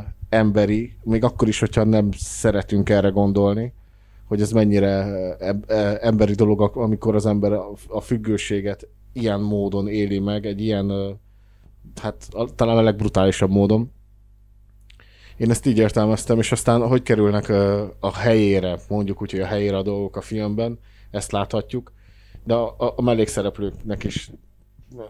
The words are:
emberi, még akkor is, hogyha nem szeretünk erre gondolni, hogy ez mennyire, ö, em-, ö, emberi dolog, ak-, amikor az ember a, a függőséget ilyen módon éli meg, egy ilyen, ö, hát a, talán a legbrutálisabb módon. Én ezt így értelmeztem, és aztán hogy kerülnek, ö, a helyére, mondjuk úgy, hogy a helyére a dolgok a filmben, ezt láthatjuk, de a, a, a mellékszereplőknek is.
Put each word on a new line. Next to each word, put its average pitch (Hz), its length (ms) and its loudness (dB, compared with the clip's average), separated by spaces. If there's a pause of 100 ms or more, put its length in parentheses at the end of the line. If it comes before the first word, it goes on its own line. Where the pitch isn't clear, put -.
(300)
emberi, 107 640 2 (100)
még 110 200 0
akkor 120 240 2
is, 107 120 0
hogyha 113 240 2
nem 107 340 4
szeretünk 101 720 0
erre 101 200 4
gondolni, 101 640 2 (520)
hogy 104 160 -2
ez 104 100 -2
mennyire, 101 580 2
ö, 92 240 -6 (120)
em-, 101 220 -4
ö, 104 340 0
emberi 107 320 2
dolog, 104 280 2
ak-, 101 140 2
amikor 110 400 0
az 101 100 0
ember 104 260 2
a, 104 200 -4 (160)
a 107 140 -6
függőséget 104 840 -4 (260)
ilyen 110 260 -2
módon 101 480 -2
éli 101 320 -2
meg, 104 260 -4
egy 101 160 -6
ilyen, 101 280 -2
ö, 98 200 -4 (920)
hát - 300 -10
a, 120 240 -6
talán 117 220 2
a 113 40 8
legbrutálisabb 101 680 2
módon. 104 420 2 (1500)
Én 113 120 0
ezt 117 160 0
így 117 120 2
értelmeztem, 110 640 2
és 107 120 -2
aztán 117 360 2
hogy 127 160 2
kerülnek, 104 440 2
ö, 101 380 2 (140)
a 98 180 -6
helyére, 98 600 2 (120)
mondjuk 101 320 -4
úgy, 101 100 -8
hogy 95 80 -4
a 95 60 -2
helyére 101 320 -2
a 95 40 -2
dolgok 101 340 -6
a 98 60 -8
filmben, 110 580 -6 (320)
ezt 101 200 -8
láthatjuk, 110 600 -4 (520)
de 113 100 -2
a, 117 240 0
a, 123 180 -2
a 127 60 -4
mellékszereplőknek 104 1040 -2
is. - 280 -8 (800)